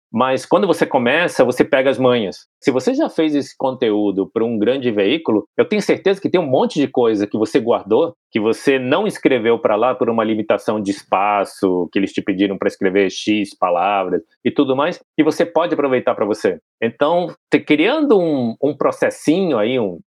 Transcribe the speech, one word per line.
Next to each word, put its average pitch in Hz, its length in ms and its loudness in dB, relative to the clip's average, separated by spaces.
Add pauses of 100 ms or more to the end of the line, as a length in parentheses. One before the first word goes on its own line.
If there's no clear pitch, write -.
(120)
Mas 127 340 0
quando 190 220 2
você 160 180 0
começa, 143 600 2
você 120 180 2
pega 135 260 2
as 120 80 0
manhas. 123 420 2 (220)
Se 139 100 2
você 131 220 0
já 277 140 0
fez 156 260 0
esse 135 240 -4
conteúdo 104 760 -2
pra 113 100 -2
um 117 160 -2
grande 123 320 0
veículo, 107 540 0 (120)
eu 120 60 2
tenho 208 180 0
certeza 196 380 0
que - 100 -4
tem 190 120 2
um 147 80 -6
monte 170 280 0
de 135 120 0
coisa 113 360 2
que - 120 -4
você 110 200 0
guardou, 113 560 0 (180)
que 117 80 -4
você 113 380 0
não 147 300 -2
escreveu 117 500 0
pra 107 200 0
lá 123 180 0
por 117 140 -2
uma 113 140 0
limitação 107 580 -2
de 98 100 -2
espaço, 95 1000 -2
que 104 60 -2
eles 95 120 -2
te 95 100 -4
pediram 98 360 -2
pra 101 100 -4
escrever 95 420 0
X 107 480 -4
palavras 92 640 0 (220)
e 120 80 0
tudo 131 240 0
mais, 156 240 -2 (160)
que 156 80 2
você 156 220 0
pode 165 280 0
aproveitar 127 420 0
pra 113 100 -2
você. 101 320 -2 (260)
Então, 160 440 0 (220)
te 151 100 2
criando 208 600 2
um, 135 420 0
um 139 140 0
processinho 151 840 0
aí, 120 220 0
um, 90 280 -4